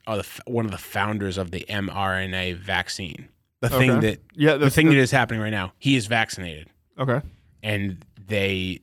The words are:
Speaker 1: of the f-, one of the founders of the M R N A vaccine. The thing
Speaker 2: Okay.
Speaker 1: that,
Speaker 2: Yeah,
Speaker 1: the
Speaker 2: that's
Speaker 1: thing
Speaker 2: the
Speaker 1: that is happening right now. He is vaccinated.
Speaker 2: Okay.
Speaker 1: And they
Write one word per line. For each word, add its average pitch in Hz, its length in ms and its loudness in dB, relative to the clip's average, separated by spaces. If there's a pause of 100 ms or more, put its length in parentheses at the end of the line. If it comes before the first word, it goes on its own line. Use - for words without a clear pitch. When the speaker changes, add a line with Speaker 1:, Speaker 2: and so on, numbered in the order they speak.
Speaker 1:
of 110 80 -4
the 98 80 -4
f-, - 240 -14
one 117 180 -2
of 104 60 -4
the 92 80 -8
founders 101 580 -4
of 92 140 -4
the 90 180 -8
M 98 220 -4
R 95 240 -2
N 95 180 -4
A 92 200 -4
vaccine. 92 760 -6 (320)
The 120 100 0
thing 127 220 4
Speaker 2:
Okay. 110 200 4
Speaker 1:
that, - 80 -6 (160)
Speaker 2:
Yeah, 151 180 4
Speaker 1:
the 139 60 2
Speaker 2:
that's 139 160 4
Speaker 1:
thing 160 140 6
Speaker 2:
the 151 60 8
Speaker 1:
that 135 60 6
is 123 100 2
happening 120 300 2
right 107 100 -4
now. 95 260 -4
He 135 180 2
is 113 120 0
vaccinated. 95 600 -4 (300)
Speaker 2:
Okay. 131 240 0 (400)
Speaker 1:
And 101 420 -4 (220)
they 95 580 -2